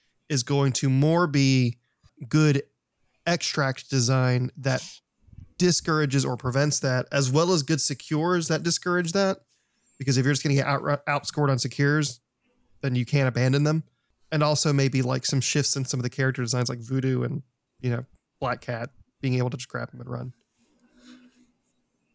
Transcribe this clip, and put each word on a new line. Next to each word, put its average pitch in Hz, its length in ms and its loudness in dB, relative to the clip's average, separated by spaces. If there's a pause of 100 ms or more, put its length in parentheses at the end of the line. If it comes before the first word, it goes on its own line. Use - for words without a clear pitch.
(300)
is 131 140 0
going 139 300 2
to 139 160 0
more 156 380 4
be 131 500 2 (520)
good 151 340 4 (640)
extract 151 640 -2
design 127 680 2
that 127 260 -2 (720)
discourages 151 680 2
or 131 120 -2
prevents 135 440 0
that, 127 300 0
as 139 200 0
well 165 200 2
as 160 120 2
good 156 180 0
secures 156 680 -2
that 156 140 -2
discourage 170 500 -2
that. 196 260 0 (580)
Because 127 200 0
if 131 80 2
you're 143 80 4
just 131 100 -2
gonna 139 120 2
get 135 120 2
out-, 143 380 -2
outscored 147 440 -2
on 135 100 2
secures, 143 600 0 (600)
then 131 140 -2
you 123 100 0
can't 139 220 2
abandon 127 360 2
them. 156 200 2 (480)
And 151 120 2
also 151 300 2
maybe, 135 280 2
like, 127 240 -2
some - 160 0
shifts - 340 0
in 135 100 -4
some 131 140 -4
of 117 40 -4
the 123 60 -4
character 131 320 -2
designs, 123 280 -2
like 123 100 -6
Voodoo 127 440 -2
and, 123 200 -6 (380)
you 127 100 -2
know, 123 140 -4 (340)
Black 123 220 -4
Cat, 120 280 -8 (320)
being 127 140 0
able 123 160 0
to 127 60 -8
just 123 120 -12
grab 117 220 -8
them 123 100 -18
and 123 80 -14
run. 127 240 -10 (1800)